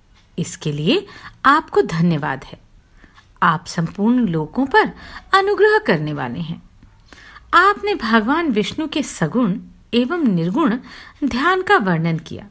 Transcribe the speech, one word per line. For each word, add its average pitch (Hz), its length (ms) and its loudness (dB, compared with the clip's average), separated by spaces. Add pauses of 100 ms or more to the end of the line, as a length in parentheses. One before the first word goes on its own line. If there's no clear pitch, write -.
(380)
इसके - 340 -6
लिए 190 340 0 (380)
आपको 311 380 4
धन्यवाद 160 640 -2
है। - 160 -20 (840)
आप 165 240 0
संपूर्ण 214 600 0
लोकों 165 380 -2
पर 311 260 2 (420)
अनुग्रह 403 440 4
करने 156 340 0
वाले 139 280 -6
हैं। 165 220 -8 (920)
आपने 403 400 4
भगवान 233 540 0
विष्णु 220 400 -2
के 311 140 -4
सगुण 214 580 -2 (340)
एवं 247 240 0
निर्गुण 220 600 0 (460)
ध्यान 294 380 0
का 392 140 2
वर्णन 165 420 0
किया। - 320 -12